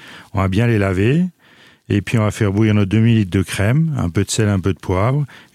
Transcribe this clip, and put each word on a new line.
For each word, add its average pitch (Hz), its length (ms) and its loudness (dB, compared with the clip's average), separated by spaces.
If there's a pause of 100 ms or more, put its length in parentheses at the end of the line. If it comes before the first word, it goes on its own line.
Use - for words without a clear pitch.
(340)
On 98 60 -2
va 95 100 0
bien 117 180 0
les 113 100 2
laver. 101 460 0 (640)
Et 101 140 0
puis, 117 160 -2
on 110 60 2
va 104 80 0
faire 101 200 -2
bouillir 107 220 2
notre 104 180 0
demi-litre 110 400 2
de 98 100 2
crème, 139 560 0
un 87 120 -2
peu 95 160 -2
de - 40 -6
sel, 107 200 0
un 98 100 0
peu 92 140 -2
de - 60 -10
poivre. 123 460 -2 (300)